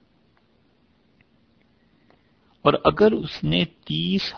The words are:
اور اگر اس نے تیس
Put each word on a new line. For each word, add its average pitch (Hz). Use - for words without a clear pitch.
اور 143
اگر 208
اس -
نے 170
تیس 87